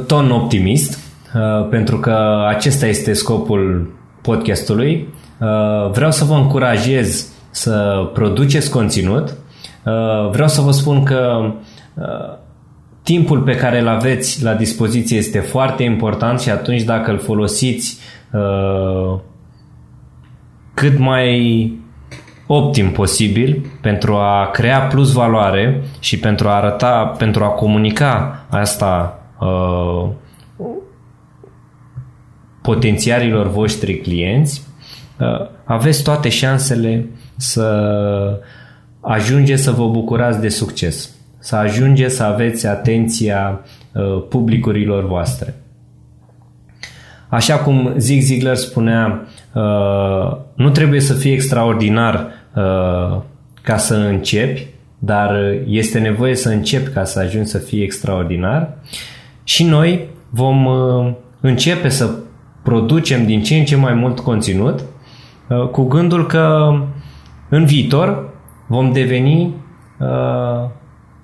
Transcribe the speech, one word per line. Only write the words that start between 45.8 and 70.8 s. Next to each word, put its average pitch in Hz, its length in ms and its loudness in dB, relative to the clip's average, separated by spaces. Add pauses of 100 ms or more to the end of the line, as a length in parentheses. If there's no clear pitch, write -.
Așa 117 260 0
cum 135 420 2
Zig 139 240 2
Ziglar 131 340 2
spunea, 113 720 0 (260)
uh, 101 840 0 (160)
nu 131 160 2
trebuie 143 300 4
să 139 140 2
fii 135 180 0
extraordinar, 113 960 0 (280)
uh, 92 600 0 (440)
ca 113 160 0
să 110 180 0
începi, 104 720 -2 (320)
dar 104 360 0 (320)
este 110 320 0
nevoie 113 360 0
să 120 140 -2
începi 110 400 0
ca 98 140 -4
să 92 160 -6
ajungi 101 300 -2
să - 80 -4
fii 104 260 -4
extraordinar. 95 920 -4 (680)
Și - 200 0
noi 165 440 2 (220)
vom, 135 360 2
uh, 127 480 0 (260)
începe 135 500 0
să 117 200 0 (540)
producem 117 640 2
din 107 180 2
ce 143 120 0
în 156 100 4
ce 143 100 2
mai 135 180 2
mult 123 260 0
conținut, 107 640 -2 (640)
uh, 123 200 -2
cu 131 160 0
gândul 165 420 2
că 156 500 2 (720)
în 151 160 4
viitor 143 640 2 (380)
vom 127 240 2
deveni, 131 640 2 (440)
uh, 123 720 -2 (540)